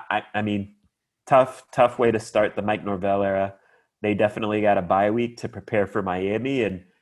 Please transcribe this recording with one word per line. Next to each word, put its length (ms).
I, 140
I 80
mean, 320
tough, 460
tough 260
way 140
to 80
start 360
the 60
Mike 220
Norvell 400
era. 320
They 120
definitely 480
got 160
a 60
bye 260
week 280
to 120
prepare 380
for 160
Miami, 600
and, 200